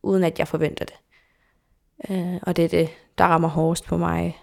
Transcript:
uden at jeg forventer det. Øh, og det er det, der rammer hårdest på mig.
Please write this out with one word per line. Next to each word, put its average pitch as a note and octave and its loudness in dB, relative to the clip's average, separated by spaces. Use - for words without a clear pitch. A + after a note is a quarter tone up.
uden F#3+ 2
at D#3+ 0
jeg D#3+ 2
forventer - -2
det. - -16
Øh, F3+ -4
og F3+ -2
det E3+ 4
er D#3+ 0
det, E3 2
der F3+ 4
rammer E3 4
hårdest D#3+ 0
på E3+ -2
mig. E3+ -2